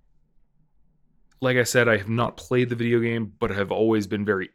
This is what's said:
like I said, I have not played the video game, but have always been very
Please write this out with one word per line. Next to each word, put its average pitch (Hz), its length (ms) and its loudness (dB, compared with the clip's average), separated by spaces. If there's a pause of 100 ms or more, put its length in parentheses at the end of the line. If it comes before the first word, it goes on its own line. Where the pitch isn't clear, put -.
(1400)
like 127 160 0
I 123 80 4
said, 120 240 4
I 110 80 4
have 101 120 -8
not 113 280 -2
played 123 320 0
the 120 80 -4
video 117 240 0
game, 117 380 -4
but 113 120 -2
have 98 220 -4
always 107 340 2
been 101 180 -4
very 95 300 -2